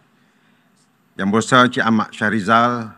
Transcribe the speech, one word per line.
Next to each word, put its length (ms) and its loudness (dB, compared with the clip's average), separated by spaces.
Yang 160 -6
Berusaha 400 2
Encik 160 -4
Ahmad 240 0
Syahrizal 880 -2